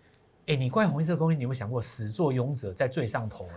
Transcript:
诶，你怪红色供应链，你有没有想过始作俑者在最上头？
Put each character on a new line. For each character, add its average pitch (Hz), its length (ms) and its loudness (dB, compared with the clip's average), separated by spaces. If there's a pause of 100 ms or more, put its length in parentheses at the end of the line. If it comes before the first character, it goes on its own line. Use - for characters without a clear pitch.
(480)
诶， 151 80 2
你 131 120 2
怪 208 200 4
红 151 160 2
色 165 120 2
供 160 160 4
应 156 60 2
链， - 20 -6
你 123 40 -4
有 123 60 0
没 131 40 -2
有 - 0 -
想 113 160 -4
过 123 100 -2
始 107 300 -4
作 135 240 2
俑 127 260 0
者 98 140 -6
在 135 140 2
最 131 180 -2
上 113 240 -2
头？ 95 280 -12